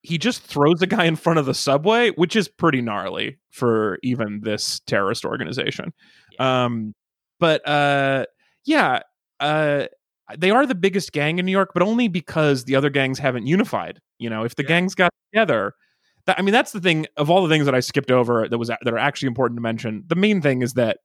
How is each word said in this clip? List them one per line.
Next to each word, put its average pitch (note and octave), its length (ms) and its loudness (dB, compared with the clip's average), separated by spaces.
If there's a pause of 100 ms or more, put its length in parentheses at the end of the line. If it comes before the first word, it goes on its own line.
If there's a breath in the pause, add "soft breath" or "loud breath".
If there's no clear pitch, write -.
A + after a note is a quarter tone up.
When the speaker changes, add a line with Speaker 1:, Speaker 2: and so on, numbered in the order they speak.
Speaker 1:
he E3 160 -6
just A#3 260 -2
throws D#3 380 2
a F3+ 60 2
guy G3+ 180 0
in E3 100 2
front E3 240 0
of C#3 60 0
the C3 80 -2
subway, G3+ 580 2
which E3 240 -2
is G3+ 120 2
pretty D3 340 0
gnarly G#2 560 -6 (140)
for A2 500 0
even A2 400 -4
this G#2+ 460 -6
terrorist G2+ 380 0
organization. - 680 -6 (460 soft breath)
Speaker 2:
Yeah. B2+ 260 0
Speaker 1:
Um, A2+ 300 -6 (440)
but, D#3+ 280 2
uh, C#3 580 0 (400)
yeah, G#3 360 2 (380)
uh, D3 460 0 (520)
they F#3 140 2
are C4+ 140 6
the B3 100 -2
biggest F#3 380 -2
gang D3+ 260 0
in F3+ 60 -2
New F#3 80 -2
York, F#3+ 200 2
but F3 100 0
only A3+ 260 2
because D3+ 560 0
the C3 100 0
other C#3+ 140 2
gangs C3+ 300 0
haven't B2+ 280 -2
unified. B2+ 540 -2 (160)
You A#2 120 -8
know, A2 140 -4
if A#2 120 -6
the D3 80 -4
Speaker 3:
Yeah. C3+ 60 -4
Speaker 1:
gangs F3+ 260 0
got F3+ 160 2 (200)
together, C#3+ 420 0 (520)
that, - 120 0
I F3+ 40 -2
mean, G3 100 2
that's B3 220 2
the G3 80 -8
thing, D#3+ 240 0 (100)
of D3 140 0
all F#3 120 6
the E3+ 60 2
things D#3 180 2
that C3+ 80 2
I B2+ 60 4
skipped C3 320 -2
over A#2+ 380 2
that A#2 80 -2
was, A#2 100 -4
that A#2 180 -6
are A#2 120 0
actually C#3 300 -2
important A#2+ 300 -2
to A#2 40 -8
mention, A2+ 460 -6
the E3+ 100 -2
main G3+ 240 2
thing C3 220 0
is A#2+ 100 -4
that A#2 320 0